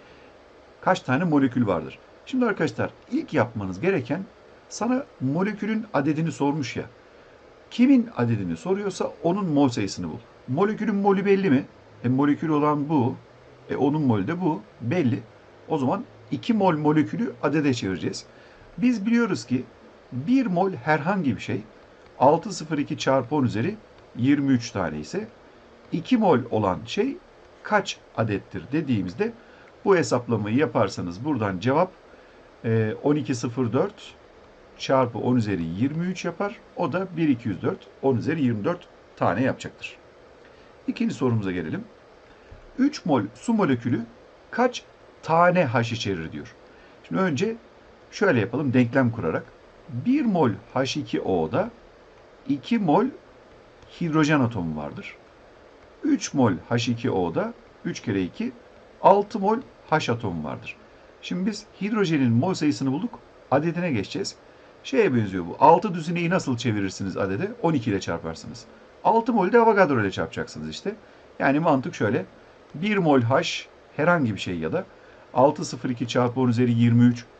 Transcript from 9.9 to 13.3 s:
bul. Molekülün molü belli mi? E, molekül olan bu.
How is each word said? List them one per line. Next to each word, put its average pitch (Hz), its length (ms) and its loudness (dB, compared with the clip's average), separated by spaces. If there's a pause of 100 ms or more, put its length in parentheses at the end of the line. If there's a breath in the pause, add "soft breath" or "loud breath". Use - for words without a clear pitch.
bul. 76 100 -10 (300)
Molekülün 208 460 0
molü 196 300 2
belli 196 260 2
mi? 135 140 4 (400)
E, 120 40 0
molekül 143 400 2
olan 147 400 0
bu. 147 280 0 (540)